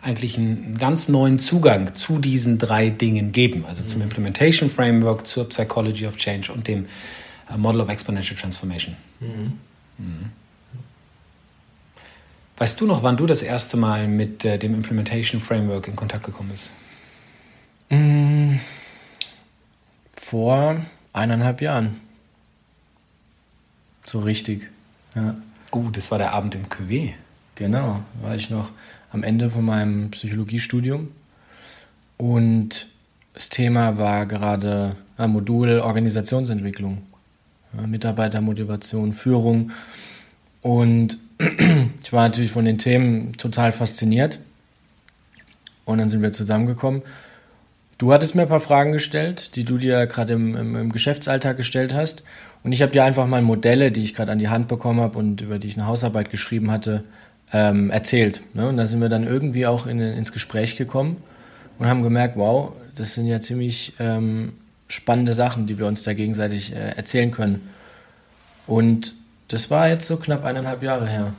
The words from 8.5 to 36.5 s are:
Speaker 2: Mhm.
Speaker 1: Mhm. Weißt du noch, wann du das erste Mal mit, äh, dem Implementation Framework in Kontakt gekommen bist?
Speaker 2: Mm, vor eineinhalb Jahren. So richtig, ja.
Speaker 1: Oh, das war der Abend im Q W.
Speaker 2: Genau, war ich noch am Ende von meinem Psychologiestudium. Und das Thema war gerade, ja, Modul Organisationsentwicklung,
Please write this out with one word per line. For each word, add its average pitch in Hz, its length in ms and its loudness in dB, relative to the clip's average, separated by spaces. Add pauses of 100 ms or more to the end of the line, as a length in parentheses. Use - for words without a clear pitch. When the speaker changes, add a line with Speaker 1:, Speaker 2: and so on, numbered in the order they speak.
Speaker 2:
Mhm. 113 340 -8 (440)
Speaker 1:
Mhm. 92 340 -10 (2250)
Weißt - 220 0
du 220 60 2
noch, 175 160 2
wann 123 160 4
du 147 80 2
das 160 160 4
erste - 360 -4
Mal 107 300 2
mit, 107 380 -2
äh, 104 140 0
dem 110 160 0
Implementation 110 680 -2
Framework 104 460 -2
in 104 80 -8
Kontakt 107 300 -6
gekommen 98 260 -12
bist? - 180 -12 (1200)
Speaker 2:
Mm, 147 720 4 (1600)
vor 131 600 2 (380)
eineinhalb 117 480 0
Jahren. 120 380 -2 (2000)
So - 140 -6
richtig, 107 500 -4 (460)
ja. 110 180 -2 (380)
Speaker 1:
Oh, 117 200 -2
das 107 200 -4
war 110 60 0
der 98 140 0
Abend 101 240 -4
im 95 140 -10
Q 95 180 -10
W. 131 220 -2 (460)
Speaker 2:
Genau, 107 440 -2 (220)
war 110 140 -6
ich 107 140 -6
noch 107 220 -4 (400)
am 104 120 -4
Ende 113 260 2
von 113 160 -2
meinem 104 460 0
Psychologiestudium. 117 1000 -4 (1040)
Und 113 720 2 (460)
das - 160 -6
Thema 120 480 2
war 104 300 0
gerade, 101 680 -2 (220)
ja, 113 100 0
Modul 117 520 2
Organisationsentwicklung, 107 1200 -2 (800)